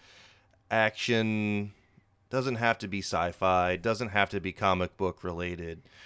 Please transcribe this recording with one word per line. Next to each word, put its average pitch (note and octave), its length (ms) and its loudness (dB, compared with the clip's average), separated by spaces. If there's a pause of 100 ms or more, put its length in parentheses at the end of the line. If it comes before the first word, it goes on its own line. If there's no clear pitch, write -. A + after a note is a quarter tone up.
(720)
action, G#2+ 1000 2 (580)
doesn't B2+ 260 -2
have A#2 220 2
to G#2+ 100 -8
be F#2+ 100 -6
sci-fi, F2+ 800 2
doesn't A2+ 320 -2
have G2 220 2
to G2+ 100 -4
be F2+ 120 -4
comic F#2 440 0
book F#2 260 -4
related, E2+ 600 -8 (240)